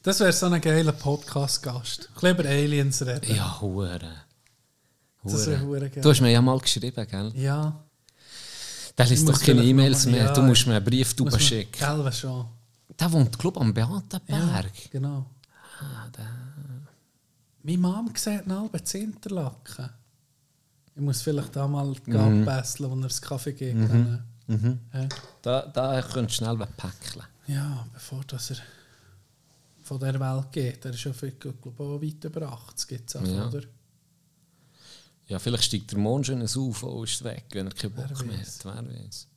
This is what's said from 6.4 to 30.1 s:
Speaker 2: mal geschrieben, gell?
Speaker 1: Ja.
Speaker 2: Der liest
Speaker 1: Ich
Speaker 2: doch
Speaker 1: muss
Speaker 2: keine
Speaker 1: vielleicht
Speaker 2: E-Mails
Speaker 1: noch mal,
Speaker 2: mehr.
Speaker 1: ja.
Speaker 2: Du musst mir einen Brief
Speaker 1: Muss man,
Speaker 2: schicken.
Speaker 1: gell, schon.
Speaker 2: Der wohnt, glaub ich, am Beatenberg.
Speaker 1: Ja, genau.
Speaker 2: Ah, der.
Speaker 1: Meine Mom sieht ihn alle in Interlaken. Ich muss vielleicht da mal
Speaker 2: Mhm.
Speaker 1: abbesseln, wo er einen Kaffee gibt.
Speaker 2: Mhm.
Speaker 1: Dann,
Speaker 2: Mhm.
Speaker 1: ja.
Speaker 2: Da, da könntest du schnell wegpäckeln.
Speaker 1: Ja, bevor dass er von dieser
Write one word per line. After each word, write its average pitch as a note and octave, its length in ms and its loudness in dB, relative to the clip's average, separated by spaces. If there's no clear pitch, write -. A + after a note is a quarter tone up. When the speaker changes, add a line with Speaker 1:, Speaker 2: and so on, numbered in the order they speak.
Speaker 2:
mal B2+ 180 6
geschrieben, A#2+ 500 -2
gell? G2+ 260 -4
Speaker 1:
Ja. D3 480 -2
Speaker 2:
Der B2 100 8
liest B2+ 160 6
Speaker 1:
Ich - 40 4
Speaker 2:
doch D3 60 6
Speaker 1:
muss C#3 80 4
Speaker 2:
keine B2 180 8
Speaker 1:
vielleicht A#2+ 120 8
Speaker 2:
E-Mails C3+ 340 6
Speaker 1:
noch A#2+ 80 4
mal, B2 40 6
Speaker 2:
mehr. A2 100 6
Speaker 1:
ja. C#3+ 60 4
Speaker 2:
Du C3+ 100 4
musst B2 240 8
mir A2+ 80 4
einen G2+ 100 2
Brief B2 340 2
Speaker 1:
Muss C3+ 120 2
man, A#2 100 4
Speaker 2:
schicken. G#2+ 300 2
Speaker 1:
gell, C3 100 0
schon. B2+ 320 -6
Speaker 2:
Der E3+ 140 2
wohnt, C#3 260 4
glaub F#3+ 200 0
ich, E3 40 -2
am A2 120 4
Beatenberg. A#2+ 560 -2
Speaker 1:
Ja, D3 340 2
genau. C#3 340 -4
Speaker 2:
Ah, A#2+ 340 -12
der. A2 100 -14
Speaker 1:
Meine E3+ 160 -2
Mom G3 380 0
sieht G3+ 300 -4
ihn F#3 80 -4
alle G#3+ 160 -4
in G3 80 -6
Interlaken. F#3 880 -8
Ich C#3+ 60 -8
muss C#3+ 200 0
vielleicht C#3+ 320 -2
da C#3 140 -2
mal C#3 260 -2
Speaker 2:
Mhm. G#2+ 420 6
Speaker 1:
abbesseln, C3 420 -4
wo C3 60 -4
er C3 60 -2
einen C3 200 -4
Kaffee C#3 300 -6
gibt. B2+ 240 -4
Speaker 2:
Mhm. A2+ 140 4
Speaker 1:
Dann, A#2 340 4
Speaker 2:
Mhm. A#2 320 0
Speaker 1:
ja. C3 140 -4
Speaker 2:
Da, B2+ 260 0
da C3 340 0
könntest A#2+ 380 -2
du A2+ 60 -2
schnell A2+ 120 -2
wegpäckeln. - 680 -10
Speaker 1:
Ja, C#3 460 -6
bevor C3+ 320 -12
dass - 260 -10
er B2+ 60 -8
von C3+ 160 -8
dieser C3+ 200 -2